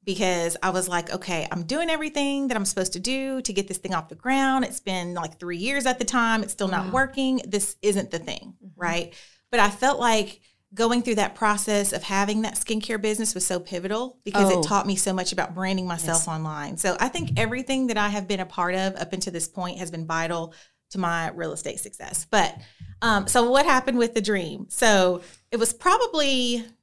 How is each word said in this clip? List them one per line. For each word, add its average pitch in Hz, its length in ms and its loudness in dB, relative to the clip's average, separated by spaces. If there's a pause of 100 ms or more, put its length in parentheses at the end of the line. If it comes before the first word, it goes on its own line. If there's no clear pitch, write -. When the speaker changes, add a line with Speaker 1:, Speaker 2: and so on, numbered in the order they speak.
Speaker 1:
because 180 600 0
I 190 60 2
was 185 180 -2
like, 175 260 -2
"Okay, 180 380 -4
I'm 170 100 -4
doing 294 260 -2
everything 285 600 -2
that 240 80 0
I'm 202 100 -2
supposed 185 280 -2
to 185 60 -8
do 262 420 -2
to 220 100 -6
get 196 160 -2
this 180 100 -8
thing 185 160 -6
off 160 140 -4
the 165 80 -16
ground. 269 480 2
It's - 160 -8
been, 175 340 -4
like, 160 240 -6
three 175 180 -6
years 247 300 0
at 254 140 0
the 240 40 0
time. 226 380 2
It's 208 100 -6
still 196 160 -2
not 185 180 0
Speaker 2:
Wow. 185 60 -6
Speaker 1:
working. 262 540 2
This 202 360 -2
isn't 196 280 2
the 165 80 -4
thing," - 440 -10
Speaker 2:
Mm-hmm. 180 180 -18
Speaker 1:
right? 170 340 -2 (360)
But 240 100 4
I 202 100 6
felt 254 300 2
like 220 400 2 (340)
going 233 280 4
through 233 120 2
that 202 220 0
process 208 560 2
of - 100 -4
having 202 400 0
that 226 140 -4
skincare 220 440 -2
business 214 340 0
was 185 120 -2
so 180 140 0
pivotal 196 640 -6
because 196 280 4
Speaker 2:
Oh. 180 60 4
Speaker 1:
it 156 80 0
taught 202 220 2
me 196 80 0
so 190 180 0
much 180 180 -2
about - 220 -2
branding 185 320 -2
myself 170 360 0
Speaker 2:
Yes. - 60 -4
Speaker 1:
online. 156 480 -6
So 180 220 0
I 247 100 2
think 330 300 -4
everything 254 480 0
that 226 100 0
I 208 120 0
have 202 180 -2
been 196 140 -2
a 185 60 -4
part 180 280 -2
of 190 220 -2
up - 160 -8
until 185 200 -6
this 165 160 -4
point 180 300 -8
has 180 140 -8
been 165 120 -6
vital 165 480 -2 (380)
to 190 80 -8
my 170 320 0
real 165 220 -6
estate - 260 -8
success. - 500 -8
But, 196 300 2 (440)
um, 208 260 2
so 240 200 4
what 269 180 6
happened 254 320 4
with 233 160 2
the 233 60 2
dream? 185 480 -2
So 185 520 6 (320)
it 233 60 0
was 226 140 2
probably 277 920 2 (180)